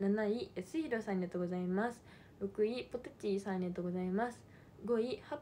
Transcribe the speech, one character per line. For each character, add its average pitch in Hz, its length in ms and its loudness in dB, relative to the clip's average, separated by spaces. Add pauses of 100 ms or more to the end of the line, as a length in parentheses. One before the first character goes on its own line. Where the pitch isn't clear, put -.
七 208 260 4
位、 226 300 0
や 185 80 -4
す - 120 -6
ひ 311 120 0
ろ 226 120 0
さ 214 120 -2
ん、 185 60 2
あ - 20 2
り - 20 2
が 175 60 -2
と 180 100 -2
う 180 40 2
ご 175 40 0
ざ 180 100 0
い 180 100 0
ま 208 260 2
す。 - 80 -14 (400)
六 202 260 2
位、 240 240 -2
ポ 240 80 -4
テ 254 220 -10
チ 214 80 -2
ー 196 120 2
さ 196 120 -2
ん、 - 40 2
あ - 20 0
り 180 100 0
が 175 60 -2
と 180 80 -4
う - 20 -2
ご 180 80 0
ざ 185 100 0
い 185 60 0
ま 226 240 2
す。 - 80 -16 (440)
五 226 140 4
位、 240 240 0
ハ - 140 -6
ッ - 60 -6